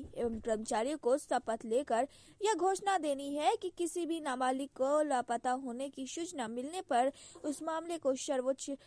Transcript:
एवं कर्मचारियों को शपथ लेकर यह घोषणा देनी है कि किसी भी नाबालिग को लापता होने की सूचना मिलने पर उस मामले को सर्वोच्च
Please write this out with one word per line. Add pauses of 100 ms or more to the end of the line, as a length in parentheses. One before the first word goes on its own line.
(160)
एवं
कर्मचारियों
को
शपथ
लेकर (340)
यह
घोषणा
देनी
है
कि
किसी
भी
नाबालिग
को
लापता (140)
होने
की
सूचना
मिलने
पर (340)
उस
मामले
को
सर्वोच्च (160)